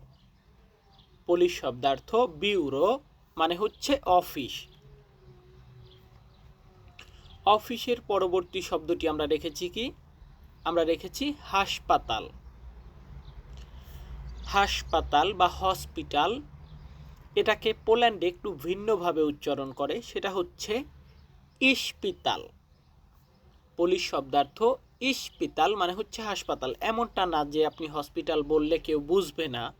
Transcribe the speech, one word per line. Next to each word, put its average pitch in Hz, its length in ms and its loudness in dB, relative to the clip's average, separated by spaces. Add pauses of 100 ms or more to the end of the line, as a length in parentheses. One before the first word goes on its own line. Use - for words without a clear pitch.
(1300)
পোলিশ 175 340 4
শব্দার্থ 131 560 -2
বিউরো 180 840 2 (380)
মানে 165 180 2
হচ্ছে 190 500 0
অফিস। 180 460 2 (3000)
অফিসের 233 560 2
পরবর্তী 185 600 0
শব্দটি 160 460 -2
আমরা 151 180 0
রেখেছি 156 440 -4
কি? 226 220 -6 (720)
আমরা 170 200 0
রেখেছি 185 580 -2
হাসপাতাল। 151 880 0 (2250)
হাসপাতাল 190 880 2
বা 180 140 4
হসপিটাল, 180 960 -2 (920)
এটাকে 214 380 2 (120)
পোল্যান্ডে 220 420 4
একটু 180 260 -4
ভিন্নভাবে 175 680 0
উচ্চারণ 147 500 -2
করে, 147 300 -4
সেটা 196 300 -6
হচ্ছে 202 520 -4 (760)
ইশপিতাল। - 880 0 (1300)
পোলিশ 180 320 2
শব্দার্থ 139 540 0 (360)
ইশপিতাল 202 760 0
মানে 180 180 0
হচ্ছে 214 280 -8
হাসপাতাল। 180 600 -4
এমনটা 220 440 0
না 156 200 0
যে 151 200 2
আপনি 156 220 -4
হসপিটাল 151 560 -2
বললে 156 340 2
কেউ 156 220 -2
বুঝবে 160 480 0
না, 120 320 -6